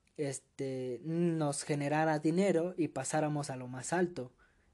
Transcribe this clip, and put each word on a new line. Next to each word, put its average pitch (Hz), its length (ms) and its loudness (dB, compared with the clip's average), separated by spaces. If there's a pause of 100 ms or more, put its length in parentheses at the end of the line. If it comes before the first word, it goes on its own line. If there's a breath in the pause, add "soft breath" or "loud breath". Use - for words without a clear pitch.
(180)
este, 131 840 -4
nos 160 600 0
generara 151 560 2
dinero 175 580 2
y 151 120 0
pasáramos 147 600 0
a 131 80 -6
lo 123 100 -8
más 127 260 -6
alto. 175 380 2 (420 soft breath)